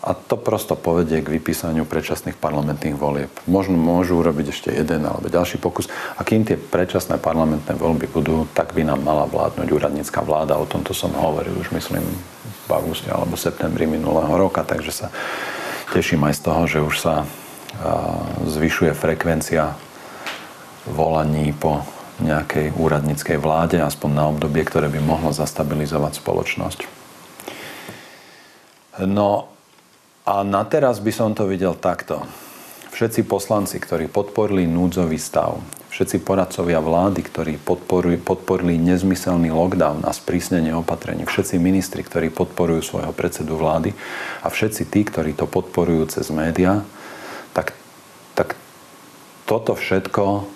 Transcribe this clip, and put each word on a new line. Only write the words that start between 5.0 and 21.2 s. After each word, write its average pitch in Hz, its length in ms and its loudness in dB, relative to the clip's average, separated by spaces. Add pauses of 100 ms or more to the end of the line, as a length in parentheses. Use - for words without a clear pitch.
alebo - 320 -2
ďalší 87 240 2
pokus. - 320 -4 (240)
A - 80 -8
kým 110 240 4
tie 95 160 0
predčasné 87 560 0
parlamentné 78 560 0
voľby 78 400 0
budú, 78 400 2
tak - 240 0
by 80 80 2
nám 69 160 0
mala 73 240 2
vládnuť 78 400 -2
úradnícka 73 560 0
vláda. 76 400 2
O 76 80 -2
tomto - 240 -4
som - 160 -2
hovoril 78 480 0
už, - 160 -4
myslím, 82 320 -2
v - 640 -10
auguste - 400 -2
alebo 85 240 0
septembri 80 560 -2
minulého 80 480 2
roka. 90 240 4
Takže 76 320 -2
sa - 140 -8 (840)
teším 82 400 2
aj 71 80 0
z - 80 -8
toho, 82 240 2
že 76 160 2
už 76 160 -2
sa, 78 240 2
a, - 0 - (1200)
zvyšuje 78 480 2
frekvencia 80 800 0 (1120)
volaní 76 640 2